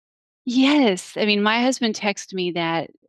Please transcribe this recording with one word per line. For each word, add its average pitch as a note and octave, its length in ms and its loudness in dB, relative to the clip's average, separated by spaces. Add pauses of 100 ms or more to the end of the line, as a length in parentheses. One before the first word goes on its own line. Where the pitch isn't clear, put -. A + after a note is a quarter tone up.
(460)
Yes. C4 720 2
I A3 80 -2
mean, G#3 180 2
my A3 180 2
husband B3 340 0
texts - 380 -6
me F3+ 180 -4
that. E3 380 -4 (200)